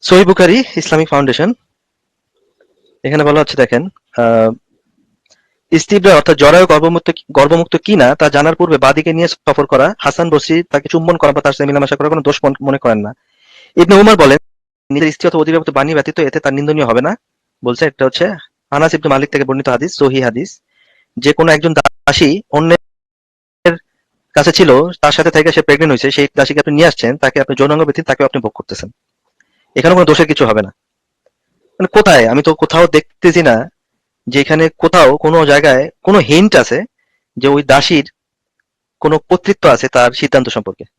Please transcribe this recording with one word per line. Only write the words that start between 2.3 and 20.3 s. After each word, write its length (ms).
এখানে 200
বলা 160
হচ্ছে, 180
দেখেন, 300
আহ, 360
ইস্তিবরা 440
অর্থাৎ 220
জরায়ু 280
গর্ভমুক্ত 440
কি, 220
গর্ভমুক্ত 440
কিনা 400
তা 140
জানার 260
পূর্বে 220
বাদীকে 360
নিয়ে 140
সফর 380
করা, 340
হাসান 300
বসরি 340
তাকে 260
চুম্বন 280
করা 140
বা 100
তার 120
সাথে 120
মিলামেশা 300
করা 140
কোনো 120
দোষ 220
মন-, 220
মনে 120
করেন 200
না। 160
ইবনে 200
উমর 200
বলেন, 220
নিজের 220
স্ত্রী 160
অথবা 140
অধিবাহিত 280
বাণী 240
ব্যতীত 260
এতে 200
তার 140
নিন্দনীয় 320
হবে 160
না 140
বলছে। 200
এটা 200
হচ্ছে 220
আনাস 220
ইবনে 160
মালিক 200
থেকে 140
বর্ণিত 260
হাদিস, 260
সহিহ 280
হাদিস, 380